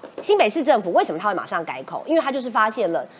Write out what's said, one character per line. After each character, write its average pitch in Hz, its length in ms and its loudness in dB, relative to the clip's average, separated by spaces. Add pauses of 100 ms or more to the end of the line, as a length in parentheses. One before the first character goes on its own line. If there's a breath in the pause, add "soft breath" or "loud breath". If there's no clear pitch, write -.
(200)
新 415 160 2
北 220 120 4
市 320 140 -2
政 247 200 4
府， 180 100 -4
为 330 100 4
什 160 120 -4
么 160 40 -6
他 202 100 -4
会 202 60 0
马 131 120 -6
上 170 180 -4
改 135 200 -10
口？ - 220 -8
因 311 80 0
为 320 60 4
他 269 100 0
就 262 100 -4
是 240 100 -8
发 220 180 2
现 220 240 -2
了， 147 140 -2 (140)